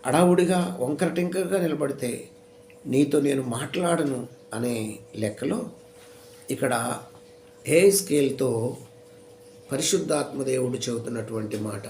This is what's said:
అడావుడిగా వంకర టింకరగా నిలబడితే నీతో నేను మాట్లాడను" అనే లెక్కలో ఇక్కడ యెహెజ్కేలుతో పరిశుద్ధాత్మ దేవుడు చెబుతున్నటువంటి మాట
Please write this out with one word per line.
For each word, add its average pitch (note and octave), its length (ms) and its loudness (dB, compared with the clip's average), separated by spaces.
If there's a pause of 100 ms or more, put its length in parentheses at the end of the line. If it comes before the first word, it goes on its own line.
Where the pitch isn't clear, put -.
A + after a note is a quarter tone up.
అడావుడిగా F3 760 4
వంకర D3 260 0
టింకరగా F3+ 540 -2
నిలబడితే C#3+ 680 -4 (560)
నీతో C#3 360 4
నేను C#3 220 2
మాట్లాడను" C#3 840 -2 (260)
అనే A2+ 460 -4 (160)
లెక్కలో C#3 540 -4 (800)
ఇక్కడ B2 480 -2 (680)
యెహెజ్కేలుతో C3+ 1080 4 (960)
పరిశుద్ధాత్మ D3 720 -2
దేవుడు C3 340 0
చెబుతున్నటువంటి A2+ 800 -6
మాట G#2+ 320 -6